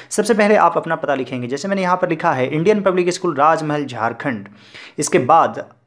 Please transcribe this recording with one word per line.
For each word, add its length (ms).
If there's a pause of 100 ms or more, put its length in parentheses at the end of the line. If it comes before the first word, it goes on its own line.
सबसे 240
पहले 220
आप 220
अपना 180
पता 200
लिखेंगे, 320
जैसे 200
मैंने 140
यहाँ 160
पर 120
लिखा 240
है 160
इंडियन 320
पब्लिक 280
स्कूल 260
राजमहल 500
झारखंड। 640 (500)
इसके 220
बाद 460 (220)